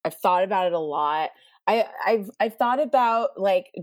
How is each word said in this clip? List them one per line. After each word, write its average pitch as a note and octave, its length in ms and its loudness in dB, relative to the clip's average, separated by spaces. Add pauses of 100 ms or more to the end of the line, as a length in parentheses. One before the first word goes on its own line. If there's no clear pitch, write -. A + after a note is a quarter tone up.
I've D3+ 120 -6
thought F3+ 280 2
about F#3+ 220 0
it F3 80 0
a E3+ 40 0
lot. D3+ 520 -2 (360)
I, A3 200 2 (180)
I've, G#3 260 0 (100)
I've G#3+ 160 -2
thought B3 260 0
about, A#3 580 0
like, F#3+ 280 0 (140)